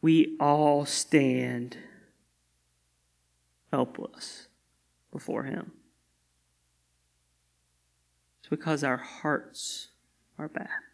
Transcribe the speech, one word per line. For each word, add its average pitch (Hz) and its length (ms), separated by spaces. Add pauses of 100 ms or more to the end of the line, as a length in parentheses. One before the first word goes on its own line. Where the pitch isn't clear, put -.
We 160 380
all 147 460
stand 127 920 (2000)
helpless - 720 (640)
before 131 320
him. - 300 (2750)
It's - 80
because 151 380
our 127 100
hearts - 960 (500)
are 156 80
bad. - 220 (240)